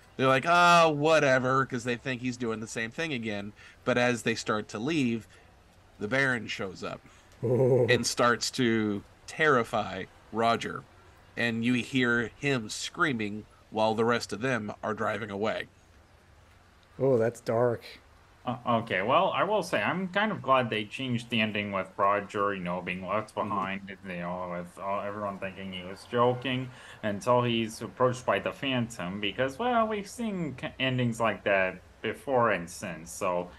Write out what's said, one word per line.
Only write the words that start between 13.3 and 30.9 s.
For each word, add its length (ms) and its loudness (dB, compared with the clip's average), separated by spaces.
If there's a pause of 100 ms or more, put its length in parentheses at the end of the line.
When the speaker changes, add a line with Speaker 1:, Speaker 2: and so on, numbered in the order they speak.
Speaker 1:
while 260 2
the 100 2
rest 280 0
of 80 -8
them 320 -2 (100)
are 120 -2
driving 360 -4
away. 380 -4 (1300)
Speaker 2:
Oh, 180 4
that's 240 0
dark. 420 0 (640)
Speaker 3:
Uh, 200 -6
okay, 360 0
well, 300 2
I 120 0
will 180 0
say, 220 -2
I'm 240 -2
kind 240 0
of 100 -6
glad 280 2
they 160 -2
changed 440 -4
the 120 2
ending 320 -2
with 240 -4
Roger, 580 0
you 80 -8
know, 180 -4
being 240 -8
left 360 -4
Speaker 2:
Mm-hmm. 80 -2
Speaker 3:
behind, 320 -4 (240)
you 140 -8
know, 380 -6
with 220 -12
all, 220 -4
everyone 360 -8
thinking 360 -10
he 100 -10
was 220 -14
joking 640 0 (320)
until 400 2
he's 380 -2
approached 440 0
by 140 4
the 140 -4
Phantom, 680 -4
because, 400 -2
well, 260 2
we've 240 -6
seen 460 -6
k-, 240 -8
endings 400 2